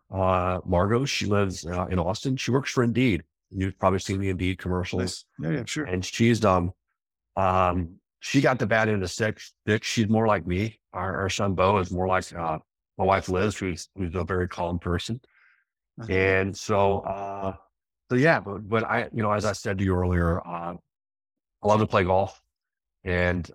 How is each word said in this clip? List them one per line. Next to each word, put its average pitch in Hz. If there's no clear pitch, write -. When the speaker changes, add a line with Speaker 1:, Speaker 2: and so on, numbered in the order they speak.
Speaker 1:
uh, 92
Margot, 101
she 104
lives, 98
uh, 90
in 92
Austin. 98
She 117
works 135
for 131
Indeed. 117
You've 95
probably 95
seen 98
the 98
Indeed 90
commercials. 90
Speaker 2:
Nice. 147
Yeah, 151
yeah, 120
sure. 151
Speaker 1:
And 92
she's, 117
um, 92
um, 92
she -
got 135
the 113
bad 110
end 104
of 90
stick, 107
stick. -
She's 107
more 110
like 98
me. 95
Our, 92
our 95
son 101
Bo 95
is 87
more 90
like, 92
uh, 82
my 98
wife 95
Liz, 95
who's, 90
who's 87
a 90
very 90
calm 87
person. 90
Speaker 2:
Uh-huh. 107
Speaker 1:
And 95
so, 98
uh, 98
so 123
yeah, 139
but, 101
but 110
I, 113
you 117
know, 104
as 101
I 104
said 98
to 101
you 95
earlier, 90
uh, 87
I 104
love 107
to 107
play 101
golf, 92
and, 90